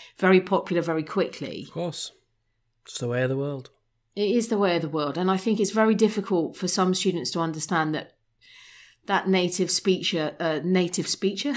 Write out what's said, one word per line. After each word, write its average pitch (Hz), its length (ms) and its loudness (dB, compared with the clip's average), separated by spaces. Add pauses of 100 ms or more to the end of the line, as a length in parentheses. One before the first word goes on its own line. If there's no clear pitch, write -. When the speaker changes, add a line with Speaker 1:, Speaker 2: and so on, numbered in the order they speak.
(180)
Speaker 1:
very 185 240 6
popular 175 400 0
very 160 220 -2
quickly. 139 640 -4
Speaker 2:
Of - 60 -20
course. 170 380 -8 (760)
It's - 140 -12
the 120 80 -4
way 123 160 0
of 127 60 0
the 135 80 -2
world. 139 340 -6 (440)
Speaker 1:
It 208 140 0
is 226 180 2
the 214 100 0
way 190 180 4
of 165 80 0
the 156 60 -4
world. 147 280 -2
And 185 120 2
I 190 80 2
think 214 220 0
it's 196 120 0
very 220 240 4
difficult 196 600 0
for 185 120 -2
some 185 260 2
students 180 380 0
to 170 80 -2
understand 156 560 -2
that - 180 -8 (920)
that 185 200 0
native 180 440 2
speaker, 170 680 0
uh, 156 240 -2
native 180 440 0
speaker, 208 500 -2